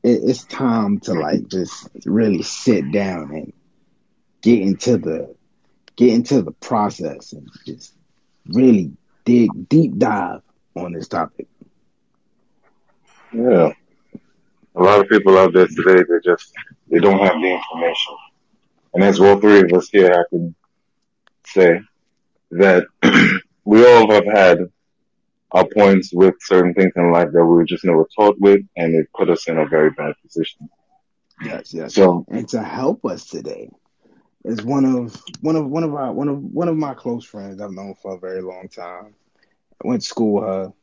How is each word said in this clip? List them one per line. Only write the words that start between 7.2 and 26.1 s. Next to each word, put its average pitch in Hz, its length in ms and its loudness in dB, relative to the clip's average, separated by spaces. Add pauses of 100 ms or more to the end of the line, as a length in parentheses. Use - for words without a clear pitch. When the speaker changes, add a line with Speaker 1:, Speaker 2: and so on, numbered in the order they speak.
Speaker 1:
and - 160 -20 (160)
just - 280 -20 (540)
really 107 460 0 (320)
dig, 120 440 0
deep 156 280 0
dive 104 440 -4 (340)
on 90 180 -10
this 80 140 -14
topic. - 400 -10 (1900)
Speaker 2:
Yeah. 220 380 2 (1040)
A 90 60 -2
lot 101 200 4
of 98 80 -2
people 95 280 4
out 92 160 4
there 90 140 4
today, 90 360 2
they 85 200 0
just, - 280 -2 (360)
they - 120 0
don't 98 200 2
have 95 220 2
the 92 100 -2
information. 85 640 -8 (760)
And 92 100 0
as 98 160 2
all 101 200 6
three 104 200 6
of 87 140 4
us 90 160 0
here, 92 240 4
I 87 160 2
can 85 260 -8 (920)
say 92 360 2 (680)
that 90 340 2 (160)
<clears throat> - 400 2 (240)
we 110 200 6
all 117 260 8
have 104 140 4
had 95 340 4 (920)
our 92 160 2
points 98 460 2